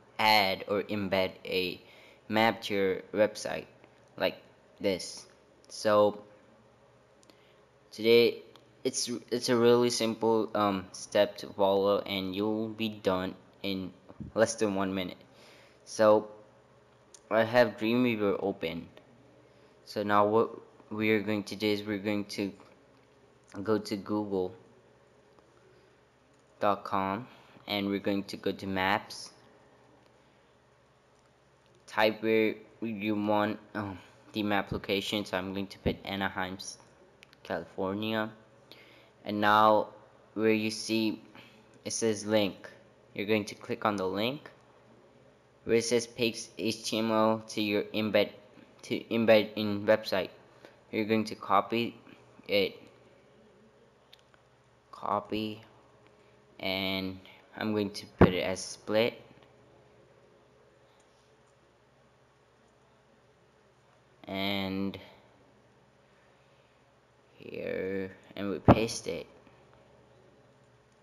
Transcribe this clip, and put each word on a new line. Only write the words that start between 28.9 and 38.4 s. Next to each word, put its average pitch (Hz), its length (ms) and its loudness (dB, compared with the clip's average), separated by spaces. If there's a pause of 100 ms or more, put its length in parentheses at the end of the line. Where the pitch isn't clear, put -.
Type 110 360 0
where 110 320 2 (260)
you 107 340 -4
want, 104 440 0 (160)
um, 101 240 -6 (340)
the 110 100 -4
map 101 300 -2
location, 101 540 -4
so 95 100 -4
I'm 95 160 -6
going 98 140 -6
to - 140 -16
put 98 220 -2
Anaheim, 95 540 -4 (880)
California. 101 880 -4 (920)